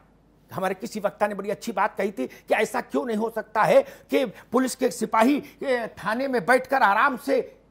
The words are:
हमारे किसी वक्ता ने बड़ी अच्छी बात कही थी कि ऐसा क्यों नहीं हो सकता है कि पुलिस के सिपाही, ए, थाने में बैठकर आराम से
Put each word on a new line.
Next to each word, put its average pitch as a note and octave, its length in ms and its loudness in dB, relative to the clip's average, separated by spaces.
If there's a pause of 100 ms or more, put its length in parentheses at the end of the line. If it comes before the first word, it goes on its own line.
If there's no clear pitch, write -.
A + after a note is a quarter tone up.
(520)
हमारे F#3 220 -4
किसी G#3+ 260 -10
वक्ता G3+ 260 -2
ने G#3+ 80 -4
बड़ी G3+ 160 -8
अच्छी G3 220 -8
बात G3 240 0
कही G3 160 -4
थी B3+ 140 -6
कि - 280 -4
ऐसा A3 260 -2
क्यों C4 260 -4
नहीं A3+ 100 -2
हो A3 140 -2
सकता - 320 -2
है A3 200 6
कि - 420 -2
पुलिस B3 520 -2
के B3+ 140 0
सिपाही, A3+ 520 2 (200)
ए, B3 240 -2
थाने A#3 420 -4
में A#3+ 180 -2
बैठकर B3+ 360 2
आराम A3+ 340 4
से - 420 -2 (120)